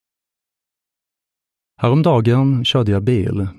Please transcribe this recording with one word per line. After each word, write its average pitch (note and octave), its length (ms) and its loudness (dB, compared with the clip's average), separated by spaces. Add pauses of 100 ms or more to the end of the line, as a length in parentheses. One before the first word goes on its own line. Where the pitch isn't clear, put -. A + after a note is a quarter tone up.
(1800)
Häromdagen C3 880 2
körde A2+ 260 0
jag G2 120 -2
bil G2+ 440 -2 (120)